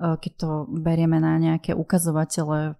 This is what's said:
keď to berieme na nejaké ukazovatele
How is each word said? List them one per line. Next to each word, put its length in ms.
keď 160
to 140
berieme 560
na 160
nejaké 320
ukazovatele 1080